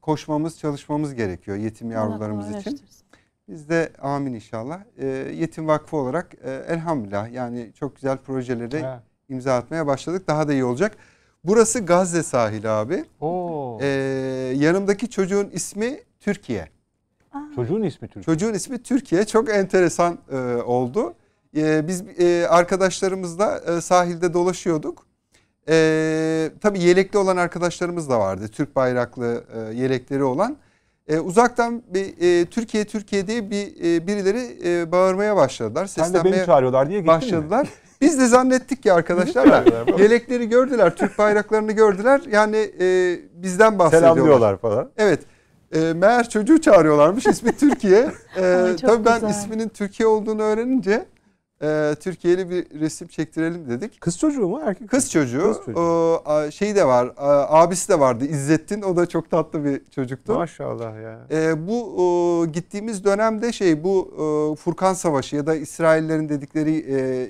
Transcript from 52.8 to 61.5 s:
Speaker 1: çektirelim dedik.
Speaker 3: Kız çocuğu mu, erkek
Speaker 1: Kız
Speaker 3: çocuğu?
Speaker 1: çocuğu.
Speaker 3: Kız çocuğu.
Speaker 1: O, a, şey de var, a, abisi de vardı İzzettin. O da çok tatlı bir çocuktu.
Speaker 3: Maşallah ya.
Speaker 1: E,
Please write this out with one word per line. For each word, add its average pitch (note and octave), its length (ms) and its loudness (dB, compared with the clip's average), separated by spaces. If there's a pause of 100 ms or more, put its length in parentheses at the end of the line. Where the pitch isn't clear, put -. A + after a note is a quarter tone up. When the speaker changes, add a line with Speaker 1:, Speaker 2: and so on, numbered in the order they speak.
Speaker 1:
çektirelim D#3+ 640 -6
dedik. A#2+ 320 -8
Speaker 3:
Kız E3+ 180 -4
çocuğu C#4+ 280 0
mu, A#3 180 -6
erkek G#3 240 -6
Speaker 1:
Kız - 220 0
Speaker 3:
çocuğu? C3 280 0
Speaker 1:
çocuğu. G#3 140 2
Speaker 3:
Kız - 120 -10
çocuğu. A#2 140 -4
Speaker 1:
O, E3 460 0
a, D3+ 260 -2
şey G#3 240 -4
de F#3+ 120 4
var, B2 300 4
a, C#3+ 440 4
abisi F3 280 0
de F3+ 100 4
vardı B2+ 260 2
İzzettin. D#3 560 -2
O F#3+ 140 -2
da F3 100 2
çok E3 260 -4
tatlı D#3+ 340 -2
bir C#3 200 -2
çocuktu. C3 480 -6
Speaker 3:
Maşallah A#2 680 -8
ya. A2+ 180 -16 (120)
Speaker 1:
E, D#3+ 360 -2